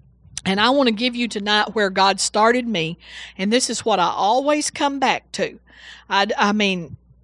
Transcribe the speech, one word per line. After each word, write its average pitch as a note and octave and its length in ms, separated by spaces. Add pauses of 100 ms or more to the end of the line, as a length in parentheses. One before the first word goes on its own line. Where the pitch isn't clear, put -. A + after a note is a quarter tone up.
(460)
And F#3+ 140
I A#3 100
wanna C4+ 220
give A#3+ 220
you A#3+ 140
tonight G#3 460
where G3+ 160
God F#3+ 300
started A#3 460
me. E3+ 300 (400)
And G3 160
this B3+ 160
is A#3 160
what G#3 140
I E3+ 100
always C4+ 600
come C#4 280
back A3+ 340
to. - 260 (500)
I, G3+ 200 (100)
I G#3 140
mean, F#3+ 440 (280)